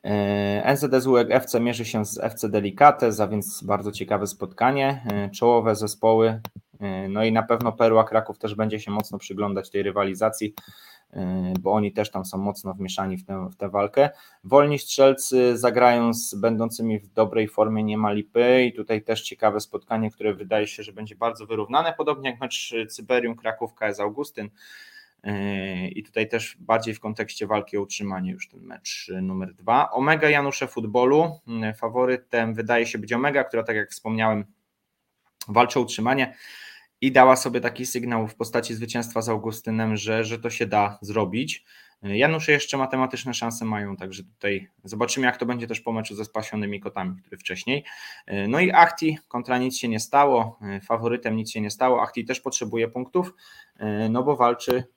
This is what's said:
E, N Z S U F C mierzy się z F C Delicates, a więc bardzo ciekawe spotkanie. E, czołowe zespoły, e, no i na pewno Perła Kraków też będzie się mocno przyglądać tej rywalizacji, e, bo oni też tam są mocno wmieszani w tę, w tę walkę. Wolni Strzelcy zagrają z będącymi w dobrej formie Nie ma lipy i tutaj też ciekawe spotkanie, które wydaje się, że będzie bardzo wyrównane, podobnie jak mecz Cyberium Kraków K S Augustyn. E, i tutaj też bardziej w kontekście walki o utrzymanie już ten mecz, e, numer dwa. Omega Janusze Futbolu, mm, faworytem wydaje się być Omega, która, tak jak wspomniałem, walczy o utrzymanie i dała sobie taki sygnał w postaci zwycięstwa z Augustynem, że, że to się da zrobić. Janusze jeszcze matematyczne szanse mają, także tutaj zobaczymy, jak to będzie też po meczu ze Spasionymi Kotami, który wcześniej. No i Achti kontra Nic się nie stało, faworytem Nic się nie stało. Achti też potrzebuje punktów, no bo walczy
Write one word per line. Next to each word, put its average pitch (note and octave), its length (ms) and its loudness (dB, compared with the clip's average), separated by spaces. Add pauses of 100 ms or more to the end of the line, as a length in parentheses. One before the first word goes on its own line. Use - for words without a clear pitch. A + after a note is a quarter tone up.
E, G2+ 600 0
N C#3 120 2
Z C3+ 180 0
S B2+ 120 2
U B2+ 100 6
F A#2+ 300 4
C A#2+ 140 0
mierzy A#2 240 -2
się A2 200 -2
z G#2+ 140 -8
F A2+ 160 -6
C A2 140 -4
Delicates, G#2+ 720 4
a G2+ 80 2
więc G#2 340 -6
bardzo G2 300 -4
ciekawe G2 340 -2
spotkanie. C3 760 0 (100)
E, G2+ 180 -2
czołowe A2+ 460 4
zespoły, A2+ 640 2 (400)
e, F#2+ 280 -6
no G#2 160 0
i A2+ 80 2
na A2+ 100 4
pewno A2+ 300 0
Perła A2 320 6
Kraków A2 340 -2
też G#2 160 -6
będzie G#2+ 260 -2
się G#2 100 -12
mocno G#2 280 -6
przyglądać G2 520 -6
tej G2+ 120 -4
rywalizacji, G2+ 720 -2 (580)
e, F#2 480 -4
bo F#2+ 120 0
oni G#2 200 0
też G#2 180 -4
tam F#2 140 -8
są F#2+ 140 -8
mocno G2 360 -6
wmieszani F#2+ 420 -6
w F#2 80 -12
tę, F#2+ 280 -8
w - 40 -20
tę G2 120 -8
walkę. C3+ 420 2 (340)
Wolni C#3+ 340 6
Strzelcy B2+ 800 4
zagrają A#2+ 560 6
z A#2 200 -6
będącymi A2+ 680 0
w - 120 -20
dobrej A2 360 2
formie G#2+ 360 0
Nie G#2+ 140 -2
ma G#2+ 140 2
lipy B2 520 4
i A#2+ 80 0
tutaj G#2+ 300 -4
też A2+ 200 -4
ciekawe G#2+ 380 0
spotkanie, A2 500 -4
które G#2 240 -4
wydaje G#2 320 -2
się, - 160 -14
że G#2 100 -16
będzie G#2+ 240 -14
bardzo A2+ 300 -4
wyrównane, A#2 500 -2
podobnie C3+ 340 -2
jak A#2 100 -12
mecz - 340 -8 (140)
Cyberium A#2 480 -2
Kraków A2+ 380 -6
K A2 120 -4
S G#2 140 -4
Augustyn. G#2+ 500 -6 (760)
E, G2 640 -6
i G#2+ 140 -10
tutaj A2 260 -4
też A2 320 -6
bardziej A2+ 340 0
w - 60 -14
kontekście A2 460 -8
walki G#2 300 -2
o G2+ 60 -2
utrzymanie F#2+ 500 -6
już - 160 -12
ten - 120 -20
mecz, - 540 -12
e, F#2 80 -6
numer F#2+ 320 -6
dwa. A#2 360 2
Omega D3+ 380 2
Janusze C#3+ 380 0
Futbolu, B2+ 840 2
mm, A2+ 260 -4
faworytem A#2+ 800 -2
wydaje A#2 320 0
się A2+ 120 -8
być G#2+ 140 -6
Omega, C3+ 320 0
która, A2+ 180 -2
tak A2+ 140 -2
jak G#2 140 -4
wspomniałem, A2 540 -2 (1040)
walczy A#2+ 300 2
o B2 40 2
utrzymanie B2 520 -2 (680)
i C3 120 0
dała B2+ 240 10
sobie B2 240 -2
taki B2 260 -4
sygnał A#2 420 -2
w - 60 -14
postaci A2+ 400 -4
zwycięstwa A#2 480 -4
z A2+ 60 -4
Augustynem, A2 680 -2
że, A2 280 0
że A2 140 -6
to A#2 120 -6
się A#2 160 -4
da G#2 340 0
zrobić. G#2 640 -4 (380)
Janusze D3+ 500 2
jeszcze D3 240 0
matematyczne C3 580 -2
szanse A#2 300 -6
mają, G#2 320 -6
także F#2+ 280 -14
tutaj G2 440 -6 (160)
zobaczymy, A#2+ 420 -2
jak B2 100 2
to A#2+ 100 -2
będzie A#2+ 200 -4
też A2+ 140 -6
po A#2 120 -6
meczu A2 220 -6
ze G#2+ 100 -10
Spasionymi G#2 560 -6
Kotami, F#2 360 -6
który - 200 -20
wcześniej. C3 480 -6 (640)
No C#3 120 2
i F3+ 120 4
Achti D#3+ 460 4 (100)
kontra B2 300 -2
Nic B2+ 180 -2
się B2 120 -4
nie A2 120 0
stało, B2+ 580 4 (240)
faworytem A#2 540 -2
Nic A2 140 -6
się A2 100 -6
nie G#2 100 -4
stało. B2+ 320 2
Achti A#2 220 -4
też B2+ 160 -4
potrzebuje A2+ 480 -4
punktów, B2+ 460 -4 (760)
no A#2+ 120 0
bo C#3 140 0
walczy B2 480 0 (120)